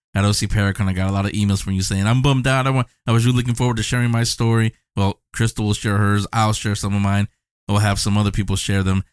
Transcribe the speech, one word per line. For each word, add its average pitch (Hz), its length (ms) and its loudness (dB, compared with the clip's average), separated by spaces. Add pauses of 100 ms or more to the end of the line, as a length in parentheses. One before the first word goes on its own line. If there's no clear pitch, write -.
(140)
at 98 120 2
O 101 80 2
C 104 120 -2
Paracon. 98 420 0
I 95 60 0
got 92 160 -2
a 98 40 -2
lot 98 120 0
of 98 60 -4
emails 101 320 0
from 95 100 -4
you 95 80 0
saying, 98 240 -2
"I'm 123 160 2
bummed 131 260 2
out. 131 200 0
I 135 40 2
want, 131 180 -2 (180)
I 117 60 2
was 113 120 2
really 123 120 2
looking 120 180 -2
forward 120 220 0
to 110 60 -2
sharing 123 280 -2
my 117 120 0
story." 113 500 0 (240)
Well, 98 240 -2 (100)
Crystal 113 340 -2
will 104 80 0
share 101 240 -2
hers. 101 360 0
I'll 110 180 2
share 107 240 -2
some 101 180 -4
of 101 80 0
mine. 101 280 0 (400)
We'll 101 80 0
have 101 200 0
some 104 200 0
other 104 140 2
people 95 260 -2
share 98 260 -2
them. 95 280 0